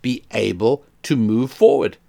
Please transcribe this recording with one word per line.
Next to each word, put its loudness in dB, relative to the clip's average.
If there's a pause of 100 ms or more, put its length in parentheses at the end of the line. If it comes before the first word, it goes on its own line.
be -6
able -2 (200)
to -2
move 0
forward. 2 (100)